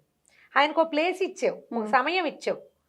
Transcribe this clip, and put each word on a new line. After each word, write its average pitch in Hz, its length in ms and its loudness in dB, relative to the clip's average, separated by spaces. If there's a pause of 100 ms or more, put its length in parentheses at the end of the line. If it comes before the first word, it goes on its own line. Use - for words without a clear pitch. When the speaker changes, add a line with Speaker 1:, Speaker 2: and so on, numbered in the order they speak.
(560)
Speaker 1:
ఆయనకు 302 240 4
ఒక 320 120 0
ప్లేస్ 349 300 0
ఇచ్చావు, - 340 -2
ఒక - 180 -12
Speaker 2:
మ్మ్. 214 140 -4
Speaker 1:
సమయం 294 360 2
ఇచ్చావు, - 460 -6 (180)